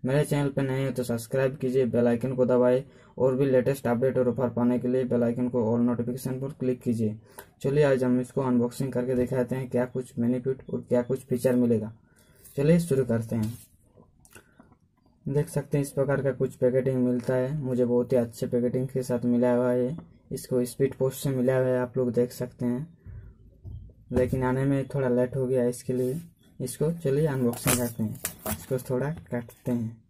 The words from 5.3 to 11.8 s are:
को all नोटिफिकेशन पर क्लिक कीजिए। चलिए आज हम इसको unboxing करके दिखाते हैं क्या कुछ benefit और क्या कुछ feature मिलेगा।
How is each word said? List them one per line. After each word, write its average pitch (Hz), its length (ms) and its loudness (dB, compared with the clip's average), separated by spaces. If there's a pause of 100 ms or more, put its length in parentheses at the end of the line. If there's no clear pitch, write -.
को 120 140 0
all 117 180 2
नोटिफिकेशन 120 520 -2
पर 135 160 -6 (100)
क्लिक 127 220 -2
कीजिए। 110 380 -2 (420)
चलिए 139 220 4
आज 135 200 4
हम 127 180 2
इसको 127 200 -4
unboxing 123 520 0
करके 123 220 -2
दिखाते 123 400 0
हैं 131 140 -6
क्या 123 180 0
कुछ - 320 -8
benefit 127 500 -2
और 123 120 -6
क्या 123 200 0
कुछ 131 200 -4
feature 127 340 0
मिलेगा। 113 380 2 (640)